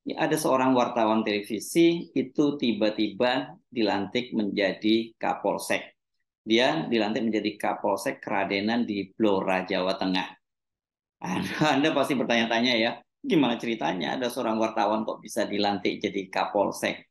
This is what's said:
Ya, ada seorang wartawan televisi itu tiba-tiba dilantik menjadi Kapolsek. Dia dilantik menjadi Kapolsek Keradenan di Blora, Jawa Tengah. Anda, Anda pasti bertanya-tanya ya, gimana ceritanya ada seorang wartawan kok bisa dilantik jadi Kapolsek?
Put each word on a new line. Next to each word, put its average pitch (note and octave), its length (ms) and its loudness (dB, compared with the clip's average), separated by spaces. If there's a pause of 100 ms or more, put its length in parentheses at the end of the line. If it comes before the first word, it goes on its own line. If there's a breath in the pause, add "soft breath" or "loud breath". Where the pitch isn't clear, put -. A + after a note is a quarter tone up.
Ya, - 240 -8
ada D3 80 0
seorang C3 400 2
wartawan A2+ 480 4
televisi A2 960 2
itu C#3+ 400 0
tiba-tiba A2+ 960 0 (160)
dilantik G2+ 640 -2
menjadi G#2+ 880 0
Kapolsek. F#2 720 -2 (480)
Dia C3 480 2
dilantik A2 400 0
menjadi G#2 320 -2
Kapolsek G2+ 560 -2
Keradenan G#2 720 -2
di G2+ 240 -4
Blora, F#2+ 560 2
Jawa F#2+ 320 -2
Tengah. F#2 240 0 (960)
Anda, D3+ 560 0
Anda D3 160 2
pasti C3+ 240 0
bertanya-tanya A#2 640 2
ya, A#2 100 2 (300)
gimana C3+ 400 2
ceritanya C#3 560 -4
ada B2+ 160 -2
seorang A2+ 240 -2
wartawan A2 480 0
kok - 160 -6
bisa - 240 -4
dilantik G2+ 560 -2
jadi F#2+ 320 -4
Kapolsek? F#2+ 800 -2